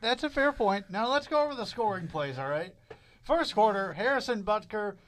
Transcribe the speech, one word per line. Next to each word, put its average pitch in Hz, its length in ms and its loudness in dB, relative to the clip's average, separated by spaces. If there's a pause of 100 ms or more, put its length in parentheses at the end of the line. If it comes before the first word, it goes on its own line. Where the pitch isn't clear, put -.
that's 247 220 0
a 302 60 0
fair 285 220 2
point. 202 380 0
Now 214 200 -2
let's 277 180 0
go 302 160 4
over 285 120 -2
the 226 100 -6
scoring 196 420 -2
plays, 143 300 -4
all 135 120 -4
right? 165 260 -4 (480)
First 320 320 2
quarter: 196 380 4
Harrison 226 500 0
Butker, 208 520 -2 (120)